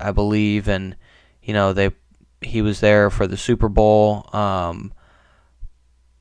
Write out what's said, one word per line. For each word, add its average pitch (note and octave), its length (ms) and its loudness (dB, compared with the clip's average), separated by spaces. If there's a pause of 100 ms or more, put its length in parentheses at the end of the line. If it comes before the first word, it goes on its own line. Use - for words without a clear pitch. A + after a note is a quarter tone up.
I G2+ 80 -4
believe, G#2 560 0
and, F#2+ 300 -4 (440)
you A2 120 -6
know, G2+ 180 2
they, G2 200 0 (500)
he A2+ 200 -4
was G#2 200 -2
there G#2 280 4
for G2 180 -2
the G2 100 -6
Super A2+ 320 0
Bowl. G#2+ 640 2
Um, F#2+ 600 -4 (1300)